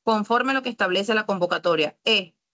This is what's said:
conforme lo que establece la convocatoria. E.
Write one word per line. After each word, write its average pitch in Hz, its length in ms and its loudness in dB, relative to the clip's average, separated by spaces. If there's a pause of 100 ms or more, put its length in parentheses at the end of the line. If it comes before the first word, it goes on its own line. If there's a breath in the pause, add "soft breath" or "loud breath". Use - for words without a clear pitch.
conforme 233 520 0
lo 262 80 -2
que 254 80 -6
establece 202 440 -2
la 214 120 0
convocatoria. 175 800 -2
E. 202 300 0 (180)